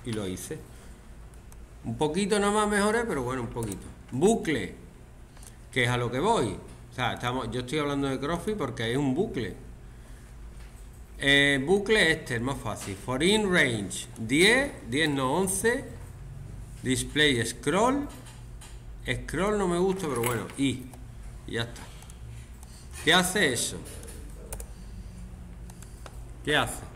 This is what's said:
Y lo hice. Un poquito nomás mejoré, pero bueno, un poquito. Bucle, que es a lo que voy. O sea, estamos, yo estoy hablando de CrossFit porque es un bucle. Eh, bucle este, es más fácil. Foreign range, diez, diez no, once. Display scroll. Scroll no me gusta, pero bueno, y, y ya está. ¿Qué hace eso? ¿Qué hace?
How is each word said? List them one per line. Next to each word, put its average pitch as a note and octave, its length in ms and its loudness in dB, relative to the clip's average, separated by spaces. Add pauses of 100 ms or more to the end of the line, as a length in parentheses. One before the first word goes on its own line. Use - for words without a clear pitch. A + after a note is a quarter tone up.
Y A#2 80 -4
lo G#2+ 140 -2
hice. F#2 320 -6 (1300)
Un A#2 120 -4
poquito F#3 440 2
nomás G#3 260 4
mejoré, G#3 380 4
pero D#3+ 180 -2
bueno, B2+ 200 -2
un A2+ 80 -4
poquito. G#2+ 360 -6 (240)
Bucle, D3 640 2 (960)
que B2+ 140 4
es A#2+ 60 4
a B2 60 2
lo A#2+ 140 0
que B2 80 0
voy. D3+ 380 4 (340)
O - 60 -16
sea, A#2 160 2
estamos, B2 380 -2
yo B2 100 -2
estoy B2 180 -2
hablando C#3+ 300 2
de C3 100 0
CrossFit E3+ 380 0
porque A#2+ 340 -2
es B2 60 2
un C#3 180 4
bucle. C3+ 400 0 (1600)
Eh, C#3 440 6
bucle G3 500 6
este, B2+ 240 0
es A2+ 40 2
más C3 160 0
fácil. G2+ 400 -6
Foreign F3+ 560 4
range, A#2+ 540 2 (100)
diez, F#3 560 6 (160)
diez D3+ 220 2
no, C3+ 240 2
once. G#3 500 2 (960)
Display B2+ 640 4
scroll. A#3+ 640 2 (1000)
Scroll E3+ 520 0
no F#3 100 4
me F3 80 2
gusta, F#3 320 2
pero A#2+ 140 0
bueno, A#2 240 2 (100)
y, C3 280 2 (640)
y - 60 -6
ya A#2 120 -2
está. - 180 -10 (1200)
¿Qué D#3 80 6
hace F3+ 400 6
eso? G#2 240 -2 (2750)
¿Qué D3 100 4
hace? A#2+ 260 0 (140)